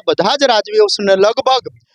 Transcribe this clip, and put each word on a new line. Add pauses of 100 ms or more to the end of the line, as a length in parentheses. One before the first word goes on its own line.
બધા
જ
રાજવીશ્રીઓને
લગભગ (280)